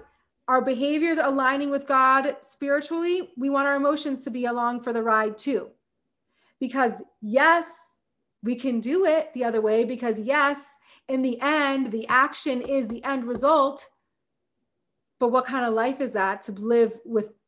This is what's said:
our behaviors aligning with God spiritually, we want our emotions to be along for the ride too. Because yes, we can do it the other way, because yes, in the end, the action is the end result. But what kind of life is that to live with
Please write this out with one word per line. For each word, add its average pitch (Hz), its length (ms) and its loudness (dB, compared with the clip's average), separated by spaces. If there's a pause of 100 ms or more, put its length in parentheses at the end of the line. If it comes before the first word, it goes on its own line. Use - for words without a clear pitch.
(480)
our 254 140 4
behaviors 294 560 0
aligning 277 540 0
with 277 160 -4
God 262 540 4
spiritually, 330 920 -2
we 269 140 -4
want 277 180 0
our 277 80 2
emotions 285 480 0
to 269 60 -8
be 247 160 -4
along 240 360 -2
for 240 120 -4
the 226 80 -2
ride 220 380 0
too. 240 320 -4 (880)
Because 240 420 -2 (200)
yes, 311 760 2 (460)
we 233 120 -2
can 240 240 -2
do 302 260 0
it 311 280 2
the 247 100 -4
other 226 160 -2
way, 214 240 2
because 233 360 -4
yes, 285 560 0 (320)
in 262 160 0
the 254 180 -2
end, 277 500 0
the 220 160 -6
action 262 540 0
is 262 260 -2
the 226 160 -8
end 262 220 -4
result. 277 640 2 (1300)
But 240 100 2
what 247 180 2
kind 247 180 -2
of 226 80 0
life 254 260 0
is 254 140 -4
that 196 300 -2
to - 80 -10
live 226 520 2
with 220 300 -2 (140)